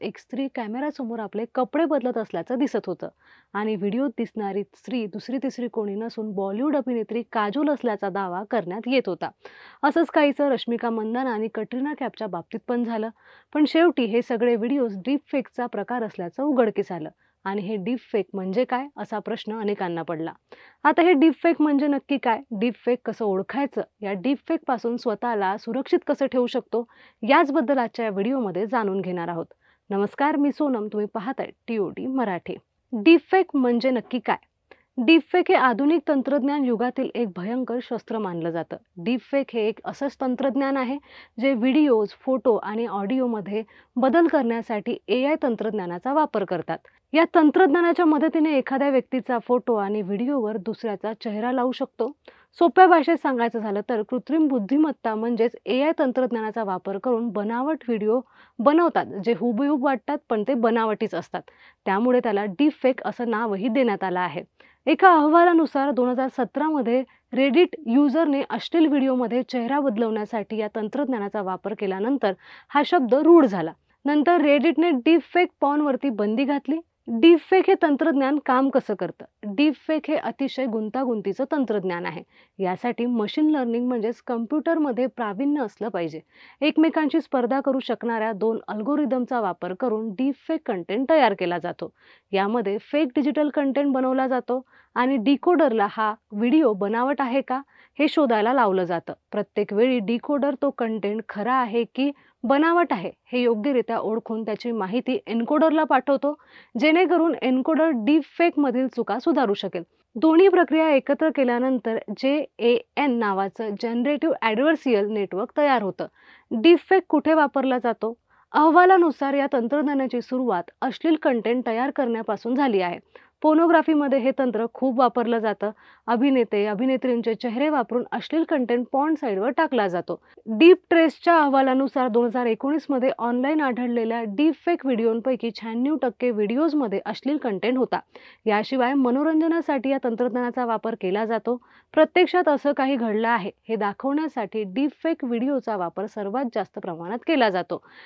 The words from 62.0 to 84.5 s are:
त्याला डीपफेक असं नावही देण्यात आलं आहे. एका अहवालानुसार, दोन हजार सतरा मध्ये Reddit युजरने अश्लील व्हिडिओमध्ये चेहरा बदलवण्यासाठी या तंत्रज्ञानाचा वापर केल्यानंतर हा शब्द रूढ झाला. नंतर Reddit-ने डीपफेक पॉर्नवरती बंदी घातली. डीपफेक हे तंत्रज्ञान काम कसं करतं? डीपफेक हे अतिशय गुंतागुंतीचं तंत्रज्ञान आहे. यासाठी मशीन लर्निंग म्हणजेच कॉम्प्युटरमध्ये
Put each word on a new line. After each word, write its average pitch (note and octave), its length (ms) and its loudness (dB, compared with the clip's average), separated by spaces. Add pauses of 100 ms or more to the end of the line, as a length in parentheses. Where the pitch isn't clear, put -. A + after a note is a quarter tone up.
त्याला G#3+ 260 -2
डीपफेक C4 600 0
असं A3+ 240 -6
नावही G#3+ 380 -2
देण्यात A3+ 360 0
आलं F3+ 160 -2
आहे. F3 240 -4 (420)
एका F4 280 6
अहवालानुसार, D#4+ 800 4
दोन B3 180 0
हजार B3+ 180 0 (100)
सतरा C#4 320 -2
मध्ये B3+ 340 0 (300)
Reddit C4+ 420 4 (120)
युजरने C#4+ 600 2
अश्लील D#4+ 360 0
व्हिडिओमध्ये C4 580 0
चेहरा B3+ 360 -4
बदलवण्यासाठी A3 800 -4
या G#3+ 180 -2
तंत्रज्ञानाचा G#3+ 640 -4
वापर F#3 380 -6
केल्यानंतर G3+ 540 -2 (360)
हा D4 160 2
शब्द B3+ 300 2
रूढ D#4 300 8
झाला. F3 260 -2 (340)
नंतर D4+ 360 4
Reddit-ने D#4 500 4
डीपफेक D#4+ 580 2 (120)
पॉर्नवरती C#4+ 480 0
बंदी G#3+ 340 0
घातली. C#4+ 360 -2 (280)
डीपफेक E4 600 6
हे F#4+ 140 6
तंत्रज्ञान C#4+ 640 2
काम C4+ 240 2
कसं A#3 260 0
करतं? F3 300 -8 (300)
डीपफेक D4+ 520 0
हे D4+ 80 -2
अतिशय C4 500 -4
गुंतागुंतीचं A3 840 -4
तंत्रज्ञान F#3+ 540 -2
आहे. F3 180 -8 (360)
यासाठी F#3+ 460 -4
मशीन B3 440 0
लर्निंग B3 380 0
म्हणजेच A#3 400 -4
कॉम्प्युटरमध्ये C4 800 -2